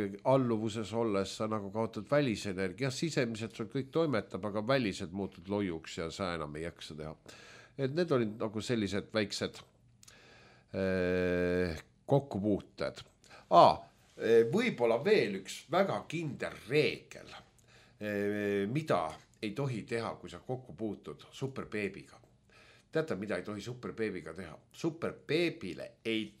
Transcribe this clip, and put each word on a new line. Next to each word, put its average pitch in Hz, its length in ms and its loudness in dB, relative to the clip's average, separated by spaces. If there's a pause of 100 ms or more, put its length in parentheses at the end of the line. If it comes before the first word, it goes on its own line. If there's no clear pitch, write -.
(300)
alluvuses 113 640 2
olles 101 460 0
sa 110 100 0
nagu 104 240 -2
kaotad 110 320 -2
välisenergia. 104 800 0
Jah, 127 80 -2
sisemiselt 117 640 -2
sul 113 140 -4
kõik 131 180 -4
toimetab, 113 560 0
aga 104 160 -2
väliselt 107 480 0
muutud 92 400 -6
loiuks 92 480 -2
ja 82 160 -4
sa 95 220 -4
enam 76 180 -6
ei 80 80 -6
jaksa 82 320 -10
teha. 78 160 -8 (640)
Et 135 160 -2
need 156 240 2
olid 110 240 2
nagu 107 240 -2
sellised 104 480 0
väiksed 104 480 -2 (1160)
eh, 90 1080 2 (240)
kokkupuuted. 104 960 0 (480)
Aa, 131 240 10 (440)
eh, 113 340 8
võib-olla 120 520 4
veel 101 360 4
üks - 300 -12
väga 165 380 2
kindel 139 480 -6 (120)
reegel, 123 600 0 (720)
eh, 101 680 2
mida 131 340 0 (400)
ei 107 80 -4
tohi 123 320 -4
teha, 113 340 -4
kui 85 140 -14
sa 87 80 -14
kokku 127 340 -8
puutud 95 580 -8
superbeebiga. 101 880 -6 (720)
Teate, 156 240 -2
mida 98 200 -4
ei 90 60 -4
tohi 104 180 -8
superbeebiga 98 760 -6
teha? 82 240 -12 (140)
Superbeebile 143 1200 -4 (120)
ei 110 360 -2